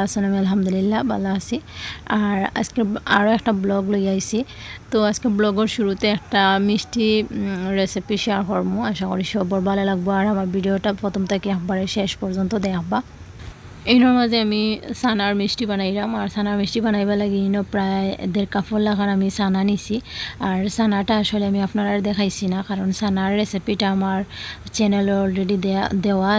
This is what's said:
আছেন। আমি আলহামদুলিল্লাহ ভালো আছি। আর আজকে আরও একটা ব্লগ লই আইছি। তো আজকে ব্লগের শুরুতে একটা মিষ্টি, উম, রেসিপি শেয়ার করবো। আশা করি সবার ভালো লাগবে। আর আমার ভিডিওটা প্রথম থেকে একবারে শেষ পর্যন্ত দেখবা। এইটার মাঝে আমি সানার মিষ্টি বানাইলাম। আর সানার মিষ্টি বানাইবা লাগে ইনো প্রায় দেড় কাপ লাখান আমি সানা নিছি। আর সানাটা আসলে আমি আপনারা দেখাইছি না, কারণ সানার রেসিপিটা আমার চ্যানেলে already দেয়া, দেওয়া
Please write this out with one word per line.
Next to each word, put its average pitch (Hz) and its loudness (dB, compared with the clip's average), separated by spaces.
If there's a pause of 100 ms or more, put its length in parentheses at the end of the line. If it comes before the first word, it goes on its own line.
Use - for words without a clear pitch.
আছেন। 202 0
আমি 196 2
আলহামদুলিল্লাহ 190 2 (120)
ভালো 196 -2 (100)
আছি। 233 -4 (500)
আর 208 0 (220)
আজকে - -2 (360)
আরও 208 4
একটা 226 0 (120)
ব্লগ 196 0
লই 196 2
আইছি। 190 -2 (520)
তো 247 0 (140)
আজকে - -2 (100)
ব্লগের 208 2
শুরুতে 196 0 (100)
একটা - 0 (240)
মিষ্টি, 214 0 (140)
উম, 196 -4 (100)
রেসিপি 196 -2
শেয়ার 202 0
করবো। 185 0
আশা 190 -4
করি 185 -2
সবার 190 0
ভালো 196 2
লাগবে। 185 0
আর 196 2
আমার 190 0
ভিডিওটা 196 0 (120)
প্রথম 202 -2 (100)
থেকে 196 -2
একবারে 185 -2 (100)
শেষ 196 0 (100)
পর্যন্ত 190 -2 (160)
দেখবা। 185 -2 (880)
এইটার 254 8
মাঝে 233 2 (100)
আমি 208 2 (380)
সানার 202 2
মিষ্টি 196 -2
বানাইলাম। 202 0 (100)
আর 202 -2
সানার 208 0
মিষ্টি 196 0
বানাইবা 208 2
লাগে 196 0 (100)
ইনো 202 2 (100)
প্রায় 196 0 (260)
দেড় 202 0
কাপ 196 -2 (180)
লাখান 202 2
আমি 190 2
সানা 190 2
নিছি। 208 -2 (480)
আর 190 0
সানাটা 208 2
আসলে 208 0
আমি 196 2
আপনারা 202 0 (180)
দেখাইছি 202 -2
না, 185 -2 (100)
কারণ 190 -2 (120)
সানার 190 0 (100)
রেসিপিটা 208 -2 (100)
আমার 190 0 (520)
চ্যানেলে 202 2 (100)
already 190 0
দেয়া, 196 0 (220)
দেওয়া 196 2